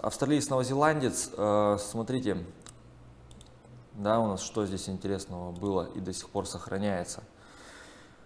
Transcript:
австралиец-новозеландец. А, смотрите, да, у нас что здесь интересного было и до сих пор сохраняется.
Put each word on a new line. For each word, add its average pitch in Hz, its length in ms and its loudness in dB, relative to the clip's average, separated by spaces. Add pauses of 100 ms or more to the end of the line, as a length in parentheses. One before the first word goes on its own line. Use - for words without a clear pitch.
австралиец-новозеландец. 135 1300 2
А, 104 420 6
смотрите, 107 640 -2 (1500)
да, 104 260 2
у 113 80 4
нас 95 160 -2
что 107 240 -2
здесь 92 220 -4
интересного 90 640 -4
было 92 420 0
и - 60 -6
до 92 120 -6
сих - 160 -8
пор 98 160 -2
сохраняется. 95 800 -2 (1040)